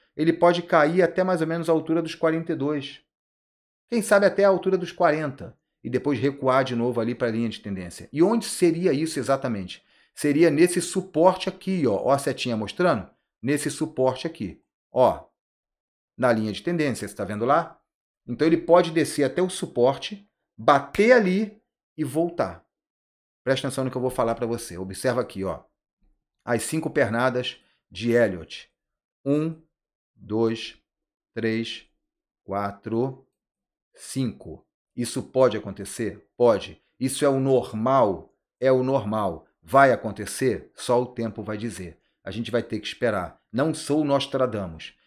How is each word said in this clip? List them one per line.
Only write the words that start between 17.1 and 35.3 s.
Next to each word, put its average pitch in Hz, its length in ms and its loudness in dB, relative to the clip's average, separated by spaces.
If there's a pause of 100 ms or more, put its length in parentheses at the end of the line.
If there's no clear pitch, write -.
tá 104 100 -6
vendo 107 180 -6
lá? 151 340 -2 (480)
Então, 120 220 -2
ele 170 100 4
pode 165 340 4
descer 156 320 0
até 135 180 0
o 185 80 0
suporte, - 800 -2 (280)
bater 139 540 4
ali 208 500 2 (360)
e 151 80 -4
voltar. 131 600 -4 (800)
Presta 135 240 -2
atenção 131 160 -4
no 127 80 -4
que 127 60 -6
eu 123 40 -2
vou 127 100 0
falar 113 240 0
pra 120 100 -6
você. 113 320 -6
Observa 95 420 -4
aqui, 101 240 -6
ó. 82 200 -6 (800)
As 120 200 -2
cinco 160 260 -4
pernadas 123 720 -2 (300)
de 113 220 -4
Elliott. 101 560 0 (560)
Um, 156 380 -2 (540)
dois, 110 600 -4 (580)
três, 113 520 -4 (560)
quatro, 107 840 -6 (680)
cinco. - 720 -8 (300)
Isso 123 280 -6
pode 127 320 2